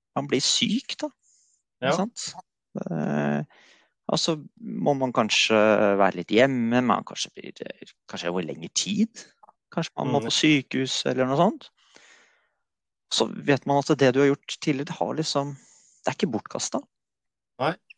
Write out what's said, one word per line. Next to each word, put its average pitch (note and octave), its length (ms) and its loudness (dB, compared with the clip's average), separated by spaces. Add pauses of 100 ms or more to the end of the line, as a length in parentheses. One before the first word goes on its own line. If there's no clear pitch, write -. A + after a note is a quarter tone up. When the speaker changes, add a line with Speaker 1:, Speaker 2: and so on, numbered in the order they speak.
(160)
Speaker 1:
man C#3 120 -4
blir C3+ 120 0
syk - 580 0
da, D4+ 100 -6
ikke - 840 -8
Speaker 2:
Ja. - 0 -
Speaker 1:
sant? F#3 420 -4 (400)
Eh, D2 680 -2 (680)
altså E3 280 -2 (260)
må A#2 340 -2
man C3 160 -2
kanskje A2 440 2 (400)
være F#2+ 200 4
litt F2 120 -8
hjemme, A#2+ 560 4
man G#2 200 2
kanskje - 300 -10
blir, - 180 -14 (560)
kanskje F2 220 -8
over F2+ 120 0
lengre D#2 320 -8
tid. D3 340 0 (640)
Kanskje E3 240 -4
man - 120 -2
må C#3+ 120 2
Speaker 2:
Mhm. - 60 -2
Speaker 1:
på - 60 -4
sykehus C3+ 760 0
eller C3 200 2
noe C3+ 100 0
sånt. G#3+ 340 2 (1400)
Så - 160 0 (180)
vet C#3 200 2
man C#3+ 120 2
at C#3 200 2
det C3 160 6
du C3+ 60 2
har C#3+ 120 6
gjort - 280 -8
tidligere, C#3+ 300 -4
det - 80 -10
har - 160 -2
liksom, C#3+ 380 -2 (500)
det - 80 -2
er - 80 -4
ikke F#3+ 140 0
bortkastet. - 500 -6 (800)
Speaker 2:
Nei. D#3 100 0 (260)